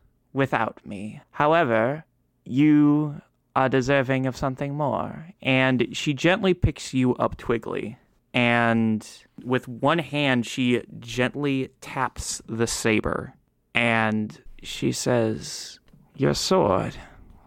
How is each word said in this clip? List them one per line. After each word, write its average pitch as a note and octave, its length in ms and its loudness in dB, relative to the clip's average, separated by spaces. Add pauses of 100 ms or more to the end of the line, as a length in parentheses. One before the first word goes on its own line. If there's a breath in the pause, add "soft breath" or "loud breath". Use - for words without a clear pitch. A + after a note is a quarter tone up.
(320)
without A#2+ 540 -2
me. G#2 360 -12 (100)
However, D3 760 2 (400)
you D3 760 4 (360)
are C3 140 4
deserving C3 580 2
of B2 100 -4
something C#3 380 -6
more." D3 540 -4 (120)
And C3 460 2 (100)
she D3+ 160 -2
gently F3+ 400 2
picks - 400 -2
you B2+ 220 2
up, - 220 -2
Twiggly. A2+ 600 -4 (340)
And A#2 760 2 (360)
with B2 240 -2
one C3+ 320 0
hand, C3+ 460 0
she B2 380 0 (160)
gently B2+ 720 -2 (120)
taps - 640 -6
the A2+ 200 0
saber. - 640 -2 (400)
And A2+ 640 0 (220)
she - 300 -4
says, B2 880 -4 (360)
"Your C#3+ 200 2
sword, A#2+ 600 2 (520 loud breath)